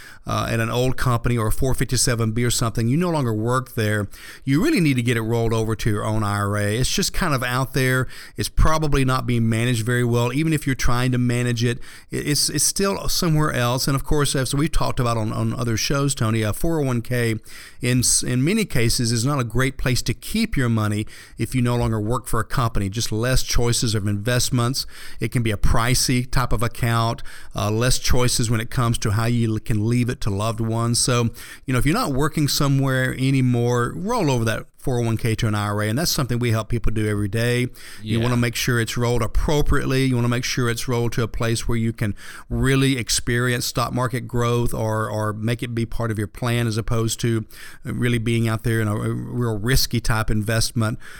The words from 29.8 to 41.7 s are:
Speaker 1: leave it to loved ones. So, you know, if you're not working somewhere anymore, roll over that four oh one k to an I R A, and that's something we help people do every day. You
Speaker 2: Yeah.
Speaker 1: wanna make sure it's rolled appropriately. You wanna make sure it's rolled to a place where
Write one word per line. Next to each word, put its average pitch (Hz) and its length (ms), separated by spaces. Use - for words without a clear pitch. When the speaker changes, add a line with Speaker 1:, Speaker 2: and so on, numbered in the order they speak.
Speaker 1:
leave 120 200
it 120 120
to - 80
loved 107 320
ones. 113 380
So, 120 320
you 131 80
know, 123 60
if 117 80
you're 156 80
not 220 180
working 147 340
somewhere 135 680
anymore, 123 840
roll 190 340
over 120 140
that 110 220
four 123 220
oh 120 40
one 113 140
k 113 180
to 117 120
an 107 80
I 104 120
R 104 160
A, 107 60
and 113 100
that's 160 120
something 127 280
we 120 120
help 110 180
people 110 240
do 107 160
every 104 200
day. 123 400
You 110 160
Speaker 2:
Yeah. 113 40
Speaker 1:
wanna 123 140
make 120 180
sure 120 260
it's 113 180
rolled 120 240
appropriately. 135 840
You 127 120
wanna 120 120
make 120 160
sure 123 240
it's 117 200
rolled 120 240
to 123 100
a 113 60
place 117 380
where 120 120